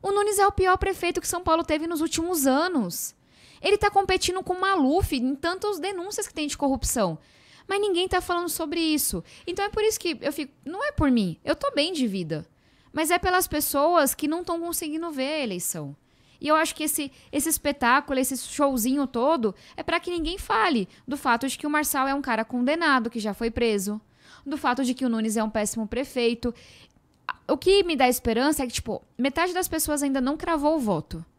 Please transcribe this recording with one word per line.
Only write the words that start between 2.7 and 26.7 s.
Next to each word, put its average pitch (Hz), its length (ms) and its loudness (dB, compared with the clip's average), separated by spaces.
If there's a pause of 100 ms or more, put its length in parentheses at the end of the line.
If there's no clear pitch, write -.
Ele 403 200 2
tá 403 100 4
competindo 370 540 2
com 370 100 -4
o 359 80 -2
Maluf 359 540 2
em 262 180 0
tantas 370 460 -2
denúncias 392 480 -6
que - 80 -18
tem 311 100 -4
de 285 100 -6
corrupção. 240 640 0 (500)
Mas 403 140 -2
ninguém 370 260 2
tá 370 140 0
falando 349 280 -2
sobre 320 300 -4
isso. 302 440 0 (240)
Então 381 180 -4
é 415 40 -4
por 427 140 -2
isso 440 160 2
que 330 220 -2
eu 302 100 -2
fico, 294 220 -8 (100)
não 381 220 -8
é 587 60 -2
por 311 180 2
mim, 202 340 2
eu - 120 0
tô 554 180 -2
bem 302 180 0
de 285 140 -2
vida. 170 400 -4 (480)
Mas 320 180 0
é 349 80 4
pelas 359 280 2
pessoas 302 680 2
que 302 120 -4
não 339 160 -2
tão 339 160 -4
conseguindo 330 520 -4
ver 269 220 -4
a 311 100 -2
eleição. 170 520 -6 (460)
E 277 60 -6
eu 302 80 4
acho 311 180 2
que 302 100 -6
esse, 294 280 -2 (200)
esse 294 180 0
espetáculo, 285 680 2
esse 262 180 0
showzinho 269 680 0
todo, 240 480 0 (220)
é - 80 -10
pra 330 160 0
que - 100 -6
ninguém 339 300 -2
fale 349 480 2 (200)
do 269 100 -4
fato 254 300 0
de 254 100 -4
que 302 100 -6
o - 20 -2
Marçal 294 380 0
é 277 80 0
um 285 80 -2
cara 226 220 0
condenado, 254 640 2
que 233 100 -6
já 208 160 -2
foi 226 160 -2
preso. 214 480 0 (460)
Do 285 120 -4
fato 269 260 0
de 247 120 2
que 262 100 -4
o 247 40 2
Nunes 220 280 0
é 220 60 2
um 220 60 -2
péssimo 214 380 -2
prefeito. 240 680 -4 (960)